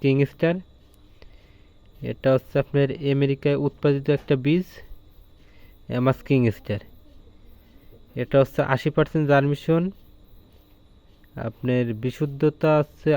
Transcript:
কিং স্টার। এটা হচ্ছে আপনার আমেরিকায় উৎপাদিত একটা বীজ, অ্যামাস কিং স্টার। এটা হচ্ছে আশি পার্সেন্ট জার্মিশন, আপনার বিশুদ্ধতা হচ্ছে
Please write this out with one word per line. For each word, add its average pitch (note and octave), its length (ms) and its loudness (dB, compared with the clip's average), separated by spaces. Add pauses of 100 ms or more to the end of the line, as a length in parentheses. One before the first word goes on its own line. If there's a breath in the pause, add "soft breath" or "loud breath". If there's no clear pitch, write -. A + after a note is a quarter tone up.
কিং C#3 140 2 (160)
স্টার। E3 240 -2 (1600 soft breath)
এটা B2+ 240 -2
হচ্ছে - 280 -4
আপনার C#3 240 0 (260)
আমেরিকায় C#3 440 0 (100)
উৎপাদিত C#3 380 -2 (140)
একটা - 160 0 (100)
বীজ, E3+ 220 0 (1200 soft breath)
অ্যামাস B2+ 380 0
কিং C3+ 140 4 (160)
স্টার। - 240 -8 (1400 soft breath)
এটা B2 200 -2
হচ্ছে C3+ 200 -2 (120)
আশি C#3 220 -2
পার্সেন্ট D#3 360 0
জার্মিশন, C#3+ 520 2 (1600)
আপনার B2 380 -2 (180)
বিশুদ্ধতা D3 760 -2
হচ্ছে - 380 -4